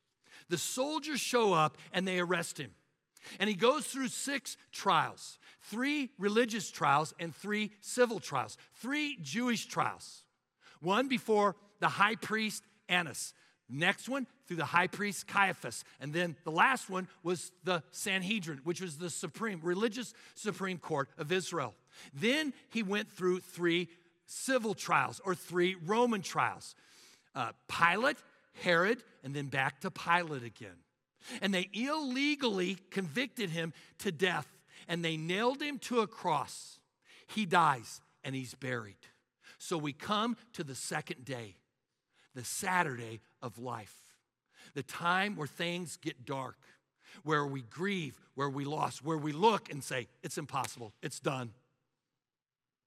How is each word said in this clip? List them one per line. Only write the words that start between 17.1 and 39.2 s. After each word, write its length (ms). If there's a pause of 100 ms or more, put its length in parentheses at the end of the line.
was 300 (100)
the 300
Sanhedrin, 640
which 220
was 180
the 120
supreme, 500
religious 540 (200)
Supreme 440
Court 380
of 140
Israel. 460 (360)
Then 420 (140)
he 140
went 300
through 280
three 480 (380)
civil 480
trials 460
or 140
three 400
Roman 480
trials. 520 (580)
Uh, 200 (160)
Pilate, 520 (340)
Herod, 500 (180)
and 140
then 100
back 360
to 100
Pilate 500
again. 400 (580)
And 140
they 180
illegally 1040 (160)
convicted 600
him 220 (260)
to 120
death, 380 (400)
and 160
they 120
nailed 460
him 180
to 200
a 80
cross. 720 (480)
He 180
dies, 540 (240)
and 100
he's 220
buried. 500 (520)